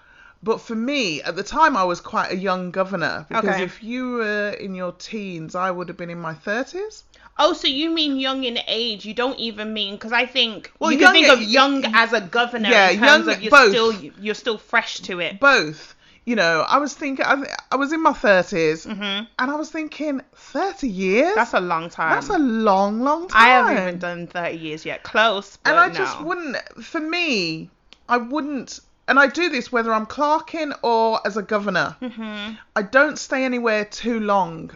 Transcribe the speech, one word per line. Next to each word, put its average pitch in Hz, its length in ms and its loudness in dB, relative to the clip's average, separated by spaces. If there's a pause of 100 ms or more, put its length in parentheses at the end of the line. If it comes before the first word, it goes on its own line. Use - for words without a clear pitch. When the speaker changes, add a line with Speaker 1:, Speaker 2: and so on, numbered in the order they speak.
(420)
Speaker 1:
But 214 180 -2
for - 140 -10
me, 226 480 -2
at 165 120 -6
the 180 80 -6
time, 285 360 2
I 185 60 2
was 175 180 -2
quite - 280 -4
a 180 60 -4
young 185 360 -4
governor, 170 580 -4
because 214 240 -2
Speaker 2:
Okay. 185 80 -2
Speaker 1:
if 180 200 -8
you 247 340 -6
were 208 340 -2
in 196 240 -10
your 180 180 -8
teens, 180 600 -10
I 185 160 -2
would 175 180 -6
have 170 80 -12
been 170 140 -12
in 170 100 -12
my 160 140 -8
thirties. 269 680 -8 (340)
Speaker 2:
Oh, 311 160 2
so 320 140 -4
you 285 200 -2
mean 302 300 -2
young 269 260 -4
in 233 140 -4 (100)
age? 214 380 -6
You 208 80 -10
don't 247 240 -4
even 214 340 -8
mean, 208 240 -8
'cause 220 160 -12
I 247 140 2
think 233 520 -4
Speaker 1:
Well, 320 140 0
Speaker 2:
you 285 60 2
can 370 80 8
Speaker 1:
young 381 80 6
Speaker 2:
think 302 180 6
of 254 60 8
Speaker 1:
a-, 226 60 -4
Speaker 2:
young 269 380 4
Speaker 1:
y-, 226 120 -2
Speaker 2:
as 226 180 4
a 226 80 2
governor 233 480 0
Speaker 1:
yeah, 196 220 8
Speaker 2:
in 202 80 2
terms 294 280 6
Speaker 1:
young, 214 100 2
Speaker 2:
of 190 60 -8
you're 214 80 -4
Speaker 1:
both. 254 200 10
Speaker 2:
still, 226 220 2 (280)
you're 208 140 -4
still 220 240 -6
fresh - 400 -4 (100)
to 185 120 -6
it. 170 200 -8
Speaker 1:
Both. 175 540 2 (300)
You - 120 -2
know, 165 320 2
I 262 100 4
was 294 160 -2
thinking, 269 320 -4
I, 247 80 4
th-, 277 140 -4 (240)
I - 40 0
was 277 160 -2
in 320 80 -2
my 311 120 4
thirties, 175 720 2
Speaker 2:
Mm-hmm. 202 380 -6 (140)
Speaker 1:
and 254 120 -2
I 294 60 -4
was 302 140 -6
thinking, 302 520 -6 (140)
"Thirty 339 520 -6
years? 202 460 0
Speaker 2:
That's 233 200 0
a 208 60 2
long 170 300 -4
time. 214 240 -2
Speaker 1:
That's - 160 -2
a 392 80 0
long, 220 640 2
long 320 300 -2
Speaker 2:
I 226 160 8
haven't 254 260 6
Speaker 1:
time." 202 140 0
Speaker 2:
even 180 100 -6
done 175 300 -8
thirty 170 280 -6
years 160 300 -10
yet. 147 160 -8
Close, 214 540 0
but - 140 -2
Speaker 1:
And 320 100 4
I 359 100 6
just - 300 -4
Speaker 2:
no. 294 60 -8
Speaker 1:
wouldn't, 339 300 -6 (280)
for 330 160 -6
me, 233 720 -4 (380)
I 240 100 2
wouldn't, 269 600 -6 (300)
and 262 100 2
I 277 80 8
do 339 220 0
this 277 240 -6
whether 226 200 0
I'm 214 140 -2
clerking 302 640 -2 (100)
or 226 440 2
as 202 100 -4
a 214 60 -4
governor. 185 580 -2
Speaker 2:
Mm-hmm. 220 540 -10 (220)
Speaker 1:
I 214 60 0
don't 269 360 2
stay 262 260 -4
anywhere 233 400 0
too 226 360 -4
long, 175 560 -2